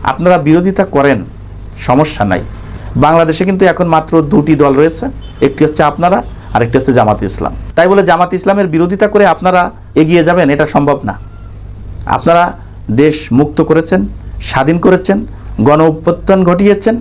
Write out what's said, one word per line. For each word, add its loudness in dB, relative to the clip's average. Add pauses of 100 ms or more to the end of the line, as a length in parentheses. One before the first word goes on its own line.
(120)
আপনারা 2 (100)
বিরোধিতা 2 (120)
করেন, 2 (680)
সমস্যা 0
নাই। 0 (640)
বাংলাদেশে 2
কিন্তু 2
এখন 0
মাত্র -2 (180)
দুটি 2
দল 4
রয়েছে, 0 (420)
একটি -2
হচ্ছে -2 (100)
আপনারা, 0 (360)
আর 2
একটি -4
হচ্ছে 0
জামাত 2 (100)
ইসলাম। -6 (220)
তাই 4
বলে 4
জামাত 2
ইসলামের 0
বিরোধিতা 0
করে 4
আপনারা 0 (400)
এগিয়ে 4
যাবেন, 2
এটা 0 (100)
সম্ভব 2 (120)
না। -8 (1000)
আপনারা 2 (580)
দেশ 4 (240)
মুক্ত -2 (120)
করেছেন, 0 (480)
স্বাধীন 0
করেছেন, 2 (500)
গণ 4
অভ্যুত্থান 0 (100)
ঘটিয়েছেন 2